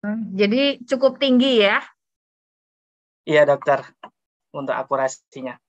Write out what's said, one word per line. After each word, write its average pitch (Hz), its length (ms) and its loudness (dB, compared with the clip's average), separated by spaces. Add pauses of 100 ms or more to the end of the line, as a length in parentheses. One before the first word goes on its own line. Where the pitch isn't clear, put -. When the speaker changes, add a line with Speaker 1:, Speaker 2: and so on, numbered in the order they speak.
Speaker 1:
Hmm, 208 320 -8
jadi 262 480 0
cukup 262 320 0
tinggi 254 480 2
ya? 214 160 2 (1400)
Speaker 2:
Iya, 151 240 4
Dokter, 139 400 0 (640)
untuk 139 240 -8
akurasinya. 131 800 -8 (140)